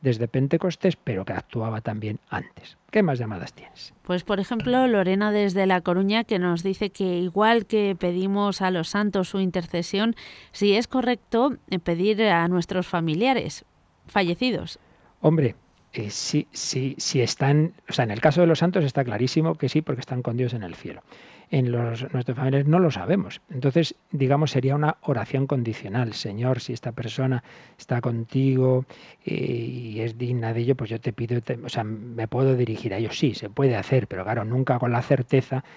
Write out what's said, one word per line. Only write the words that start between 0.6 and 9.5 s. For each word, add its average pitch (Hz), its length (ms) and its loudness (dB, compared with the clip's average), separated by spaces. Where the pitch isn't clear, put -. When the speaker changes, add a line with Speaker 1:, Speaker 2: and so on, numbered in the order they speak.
Speaker 1:
pero 95 300 -6
que - 80 -6
actuaba 113 480 -4
también 107 380 -6
antes. - 480 -12
¿Qué 214 120 2
más 139 160 0
llamadas 107 340 -8
tienes? - 400 -20
Speaker 2:
Pues, 180 200 -2
por 202 160 -2
ejemplo, 247 480 2
Lorena 202 440 4
desde 202 340 2
La 185 160 4
Coruña, 196 420 2
que 202 160 0
nos 175 240 0
dice 190 280 -2
que 185 260 -2
igual 202 480 2
que 202 340 0
pedimos 190 640 0
a 185 100 0
los 165 180 -2
santos 202 400 0
su 196 100 -4
intercesión, 185 760 -2